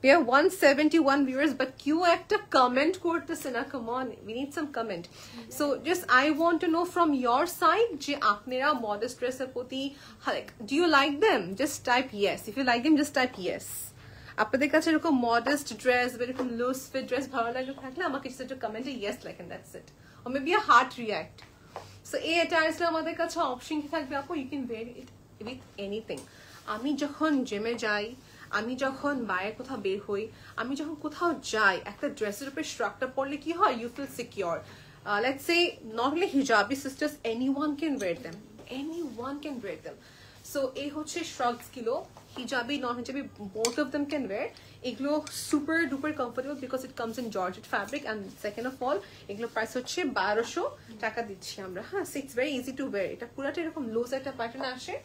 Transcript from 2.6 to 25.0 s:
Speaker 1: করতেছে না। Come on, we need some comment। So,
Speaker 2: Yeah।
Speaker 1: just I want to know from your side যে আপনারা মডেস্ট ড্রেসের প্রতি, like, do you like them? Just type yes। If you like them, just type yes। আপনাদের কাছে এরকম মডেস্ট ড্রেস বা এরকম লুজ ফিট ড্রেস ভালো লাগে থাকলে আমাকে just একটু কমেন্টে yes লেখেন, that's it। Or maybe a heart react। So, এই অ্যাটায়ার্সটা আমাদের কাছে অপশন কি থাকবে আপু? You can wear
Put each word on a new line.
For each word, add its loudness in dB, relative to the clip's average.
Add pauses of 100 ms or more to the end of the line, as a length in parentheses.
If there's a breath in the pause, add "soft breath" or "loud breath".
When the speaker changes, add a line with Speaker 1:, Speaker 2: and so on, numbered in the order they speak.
Speaker 1:
করতেছে -2
না। -2 (100)
Come -6 (100)
on, -4 (200)
we -8
need -6
some -4
comment। -6 (520 loud breath)
So, 0
Speaker 2:
Yeah। 0
Speaker 1:
just 2 (200)
I 4 (160)
want 4
to 4
know 2 (100)
from 6 (160)
your 6 (180)
side 6 (140)
যে -2 (180)
আপনারা 0 (180)
মডেস্ট -2
ড্রেসের -4
প্রতি, -6 (520 loud breath)
like, -6 (200)
do -2
you 6 (120)
like 4 (120)
them? 6 (200)
Just 0 (140)
type 4 (160)
yes। 0 (120)
If -10
you 2
like 2
them, 8
just 0
type 2 (120)
yes। -6 (800 loud breath)
আপনাদের 2
কাছে 6
এরকম 4 (160)
মডেস্ট 2 (140)
ড্রেস 4
বা 0
এরকম -4 (140)
লুজ 0 (140)
ফিট -4
ড্রেস 0 (120)
ভালো 0
লাগে -4 (120)
থাকলে -6
আমাকে -6
just -14
একটু -8
কমেন্টে -6 (120)
yes -4
লেখেন, -12
that's -14
it। -20 (360 loud breath)
Or -8
maybe 0
a -4
heart 8 (100)
react। -4 (680 loud breath)
So, -8 (160)
এই 4
অ্যাটায়ার্সটা 2
আমাদের -2
কাছে -2 (140)
অপশন -4
কি -8
থাকবে -2
আপু? -6 (100)
You -8
can -4
wear -6 (140)